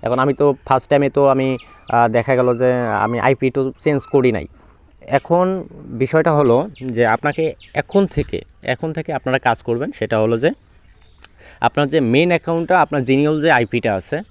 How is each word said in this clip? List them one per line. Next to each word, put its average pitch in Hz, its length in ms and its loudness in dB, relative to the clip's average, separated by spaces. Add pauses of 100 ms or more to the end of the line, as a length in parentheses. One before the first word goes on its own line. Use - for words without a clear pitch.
এখন 120 180 -2
আমি 139 140 2
তো 143 220 2 (100)
ফার্স্ট 131 240 0
টাইমে 143 200 2
তো 139 180 2
আমি, 131 300 0 (320)
আহ, 120 180 4
দেখা 117 280 0
গেল 123 220 2
যে 127 160 2
আমি 113 460 -2
আইপি 131 320 0
তো 135 280 -4
চেঞ্জ 143 240 0
করি 127 280 2
নাই। 80 160 -6 (540)
এখন 180 640 -2 (220)
বিষয়টা 160 460 0
হলো 147 380 2 (120)
যে 120 240 -2
আপনাকে 147 480 -2 (200)
এখন 196 340 -2
থেকে, - 340 -6 (200)
এখন 160 320 -6
থেকে 160 200 -8
আপনারা 131 260 -2
কাজ 117 180 0
করবেন, 123 340 -4
সেটা 110 280 -2
হলো 113 180 2
যে 143 140 0 (1080)
আপনার 143 280 0
যে 156 100 2
মেইন 139 300 2
অ্যাকাউন্টটা, 170 520 0
আপনার 143 220 -2
জেনুইন 147 380 0
যে 160 100 2
আইপিটা 117 440 0
আছে 147 360 -6